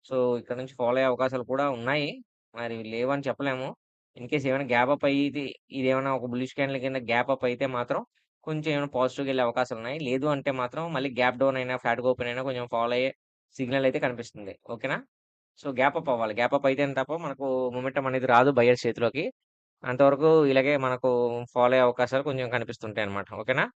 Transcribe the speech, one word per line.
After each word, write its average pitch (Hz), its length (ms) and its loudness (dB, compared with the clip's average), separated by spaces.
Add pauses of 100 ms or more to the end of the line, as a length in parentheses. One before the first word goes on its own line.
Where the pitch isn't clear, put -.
So 131 100 -4 (200)
ఇక్కడ 120 200 -6
నుంచి 127 180 -10
ఫాల్ 123 220 0
అయ్యే 131 120 4
అవకాశాలు 127 380 0
కూడా 135 260 0
ఉన్నాయి. 135 360 -2 (460)
మరి 117 220 -6 (100)
లేవని 127 380 -2
చెప్పలేము. 131 420 -2 (500)
In 123 100 -14
case 139 200 -2
ఏమైనా 135 200 0
గ్యాప్ 120 240 2
అప్ 147 140 0
అయ్యి 139 200 2
ఇది, 139 200 -4 (280)
ఇదేమైనా 131 400 0
ఒక 123 140 -4
బుల్లిష్ 123 280 -4
క్యాండిల్ 139 260 -2
కింద 131 240 -4
గ్యాప్ 120 260 0
అప్ 131 140 0
అయితే 123 240 0
మాత్రం 127 320 -4 (460)
కొంచెం 156 240 -4
ఏమైనా 143 200 -2
పాజిటివ్‌గా 131 380 -2
వెళ్ళే 131 140 0
అవకాశాలు 120 360 0
ఉన్నాయి. 123 220 -8
లేదు 131 280 0
అంటే 143 240 -2
మాత్రం 131 360 -4
మళ్ళీ 143 240 -4
గ్యాప్ 123 260 2
డౌన్ 131 180 2
అయినా, 127 200 -4
ఫ్లాట్‌గా 120 320 0
ఓపెన్ 123 200 -2
అయినా 123 140 -4
కొంచెం 123 260 -4
ఫాల్ 117 240 0
అయ్యే 127 180 0 (460)
సిగ్నల్ 135 300 0
అయితే 131 140 2
కనిపిస్తుంది. 113 520 -6 (160)
ఓకేనా? 131 300 -6 (600)
So 147 140 -8
గ్యాప్ 139 240 2
అప్ 156 140 -2
అవ్వాలి. 113 240 0
గ్యాప్ 120 200 0
అప్ 139 120 0
అయితేనే 139 280 0
తప్ప 135 240 -2
మనకు 139 280 -8 (240)
మొమెంటం 131 360 -4
అనేది 127 220 0
రాదు 127 240 8
బయర్స్ 123 300 6
చేతిలోకి. 117 420 0 (600)
అంతవరకు 139 460 4 (160)
ఇలాగే 135 320 4
మనకు 127 320 0 (380)
ఫాల్ 123 260 4
అయ్యే 127 100 6
అవకాశాలు 123 400 2
కొంచెం 131 260 -4
కనిపిస్తుంటాయి 110 560 -4
అనమాట. 98 280 -6
ఓకేనా? 127 320 0 (140)